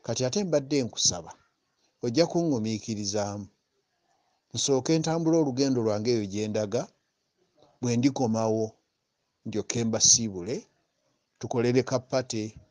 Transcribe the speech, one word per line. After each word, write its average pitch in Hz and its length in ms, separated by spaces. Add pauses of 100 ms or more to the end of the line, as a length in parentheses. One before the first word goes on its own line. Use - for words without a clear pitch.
kati 117 180
ate 127 200
mbadde 147 400
nkusaba, 87 480 (720)
ojja 123 220
kuŋŋumiikirizamu. 107 1200 (1040)
Nsooke 131 460
ntambule 160 380
olugendo 135 440
lwange 107 300
eyo 110 140
gye 104 220
ndaga, 107 340 (1000)
bwe 120 160
ndikomawo, 113 680 (800)
ndyoke 113 380
mbasiibule, 110 720 (840)
tukolere 123 440
kapate, 127 580 (300)